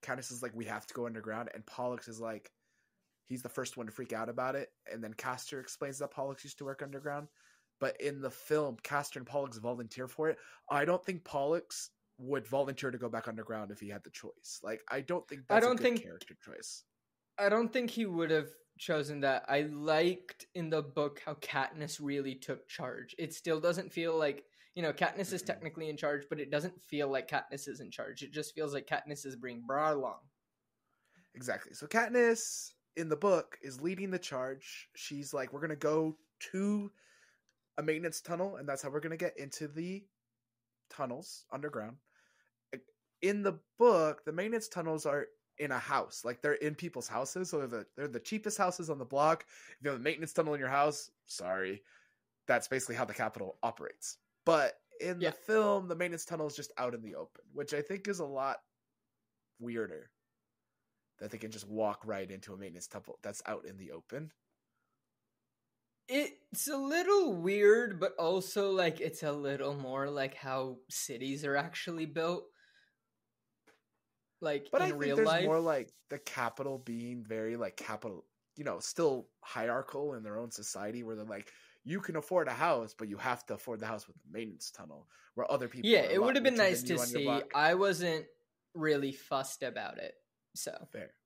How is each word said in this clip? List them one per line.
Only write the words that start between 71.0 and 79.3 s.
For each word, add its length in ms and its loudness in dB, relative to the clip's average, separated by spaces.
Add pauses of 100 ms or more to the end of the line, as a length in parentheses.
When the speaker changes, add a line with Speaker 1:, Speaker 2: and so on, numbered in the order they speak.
Speaker 2:
are 120 2
actually 500 -2
built. 440 -2 (1900)
Like, 320 -2
Speaker 1:
But 80 6
Speaker 2:
in 120 4
Speaker 1:
I 0 -
think 220 2
Speaker 2:
real 20 4
Speaker 1:
there's 200 8
Speaker 2:
life. 40 6
Speaker 1:
more, 200 6
like, 320 2 (180)
the 80 -6
capital 600 -2
being 460 -6
very, 320 -2
like, 200 -4
capital, 500 -8 (300)
you 80 -10
know, 160 -4
still 500 2 (140)